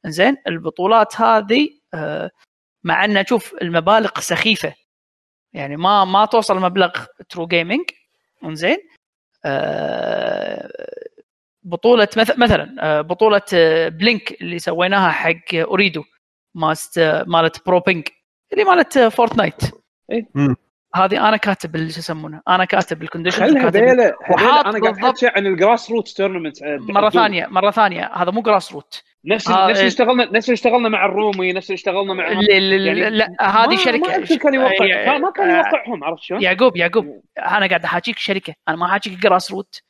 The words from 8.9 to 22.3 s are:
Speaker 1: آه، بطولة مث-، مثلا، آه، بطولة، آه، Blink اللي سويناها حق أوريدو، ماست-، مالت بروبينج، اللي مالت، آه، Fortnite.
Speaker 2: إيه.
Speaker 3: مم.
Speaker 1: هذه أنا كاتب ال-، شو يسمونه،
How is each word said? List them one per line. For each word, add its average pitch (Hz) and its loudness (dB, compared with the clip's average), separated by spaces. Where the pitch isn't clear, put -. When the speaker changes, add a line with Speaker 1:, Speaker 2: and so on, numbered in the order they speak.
Speaker 1:
آه، 55 -6
بطولة 208 2
مث-، 220 0
مثلا، 208 2
آه، 151 0
بطولة، 202 2
آه، 165 4
Blink 196 -2
اللي 170 -8
سويناها 185 2
حق 170 -4
أوريدو، 165 0
ماست-، 156 -2
مالت 165 0
بروبينج، 180 0
اللي 403 2
مالت، 349 2
آه، 233 6
Fortnite. 220 -2
Speaker 2:
إيه. 226 -4
Speaker 3:
مم. 139 2
Speaker 1:
هذه 190 2
أنا 214 2
كاتب 185 -4
ال-، 160 -4
شو 165 -12
يسمونه، 156 -12